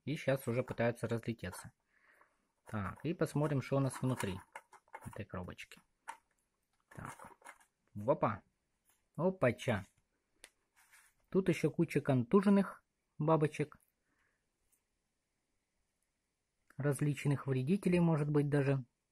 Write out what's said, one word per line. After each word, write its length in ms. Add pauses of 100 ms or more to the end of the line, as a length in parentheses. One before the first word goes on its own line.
и 100
щас 320
уже 160
пытаются 440
разлететься. 640 (960)
Так, 400
и 80
посмотрим, 480
что 160
у 20
нас 220
внутри 380 (680)
этой 200
коробочки. 560 (1120)
Так, 320 (800)
опа. 340 (720)
Опача. 720 (1400)
Тут 200
еще 200
куча 320
контуженных 800 (360)
бабочек. 580 (3000)
Различных 680
вредителей, 540
может 300
быть, 200
даже 340 (280)